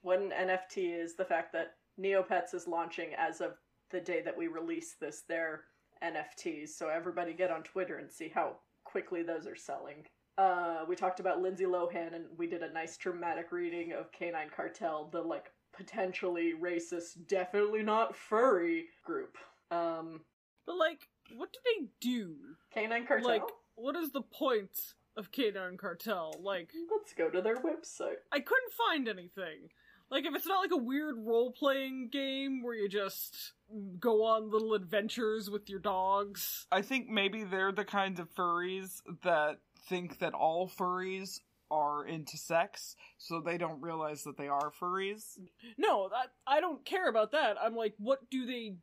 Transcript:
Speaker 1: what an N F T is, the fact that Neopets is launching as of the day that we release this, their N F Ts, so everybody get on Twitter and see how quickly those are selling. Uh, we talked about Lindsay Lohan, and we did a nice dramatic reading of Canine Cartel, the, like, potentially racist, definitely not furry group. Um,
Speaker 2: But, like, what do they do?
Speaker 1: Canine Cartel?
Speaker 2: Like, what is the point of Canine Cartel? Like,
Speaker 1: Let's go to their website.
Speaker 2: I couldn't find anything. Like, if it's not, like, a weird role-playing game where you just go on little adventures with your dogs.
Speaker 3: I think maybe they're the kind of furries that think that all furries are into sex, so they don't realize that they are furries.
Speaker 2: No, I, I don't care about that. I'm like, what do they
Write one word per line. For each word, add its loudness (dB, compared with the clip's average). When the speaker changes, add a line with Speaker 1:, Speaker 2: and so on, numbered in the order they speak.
Speaker 1:
what 4
an -2
N 2
F 0
T -4
is, -4
the 0
fact 0
that -4
Neopets 2
is -6
launching -2
as 0
of -2
the -2
day 0
that -4
we -2
release -4
this, -8
their -2
N -4
F -6
Ts, -6
so -4
everybody -2
get 2
on -2
Twitter -4
and -12
see -10
how 0
quickly -4
those -4
are -10
selling. -10
Uh, 4
we 2
talked 0
about 2
Lindsay 0
Lohan, 0
and -8
we 0
did -4
a -6
nice -6
dramatic -2
reading -2
of -6
Canine -6
Cartel, -4
the, -2
like, -4
potentially 0
racist, -4
definitely 2
not 4
furry 4
group. -4
Um, -2
Speaker 2:
But, -6
like, 2
what -8
do -18
they 2
do? 0
Speaker 1:
Canine 0
Cartel? 4
Speaker 2:
Like, 6
what -2
is -2
the -2
point 0
of -10
Canine -2
Cartel? -4
Like, -4
Speaker 1:
Let's -2
go 2
to 2
their 2
website. -4
Speaker 2:
I 2
couldn't 2
find 2
anything. -8
Like, 0
if -2
it's -4
not, 2
like, 0
a 4
weird -2
role-playing 2
game -2
where -4
you 0
just -4
go 6
on 4
little 4
adventures 0
with -6
your -6
dogs. 0
Speaker 3:
I 6
think 0
maybe 2
they're 2
the 0
kind 0
of -8
furries 0
that 4
think -4
that 0
all 2
furries -2
are 2
into -6
sex, 0
so -6
they -2
don't -4
realize -4
that -8
they -6
are 0
furries. -4
Speaker 2:
No, 4
I, 2
I 8
don't 0
care 2
about 4
that. 4
I'm 2
like, 0
what 0
do -2
they -4